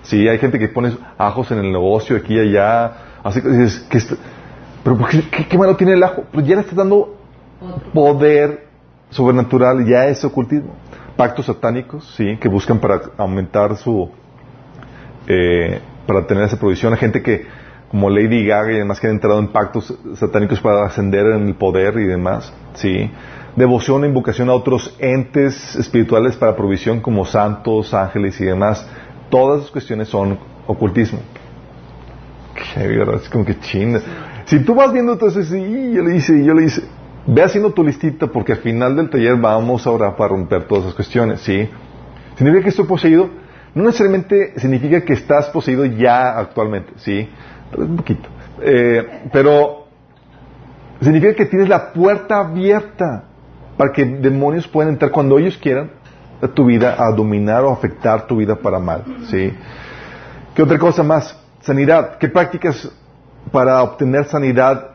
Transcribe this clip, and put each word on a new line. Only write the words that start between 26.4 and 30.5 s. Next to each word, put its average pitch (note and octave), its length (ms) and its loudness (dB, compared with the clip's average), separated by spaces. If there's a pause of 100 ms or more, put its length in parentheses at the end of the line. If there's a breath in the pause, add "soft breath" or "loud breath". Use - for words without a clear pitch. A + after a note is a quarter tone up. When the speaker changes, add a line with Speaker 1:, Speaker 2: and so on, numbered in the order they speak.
Speaker 1:
provisión, G2+ 420 -2
como G#2+ 240 -2
santos, G#2 680 -2
ángeles G2 480 -2
y - 20 -2
demás. F#2+ 420 -2 (440 loud breath)
Todas C3+ 300 2
esas C#3 120 -12
cuestiones G#2+ 380 -8
son G2 280 -2 (300)